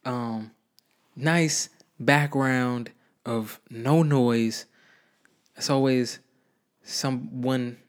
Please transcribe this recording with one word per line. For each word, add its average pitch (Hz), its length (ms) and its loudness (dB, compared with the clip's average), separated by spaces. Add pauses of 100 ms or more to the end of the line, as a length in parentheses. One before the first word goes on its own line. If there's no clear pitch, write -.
um, 117 460 -6 (640)
nice 160 540 0 (300)
background 131 920 2 (340)
of 110 340 -6 (100)
no 131 320 2
noise. 120 640 2 (920)
It's - 120 -6
always 135 500 2 (640)
someone 127 920 -4 (120)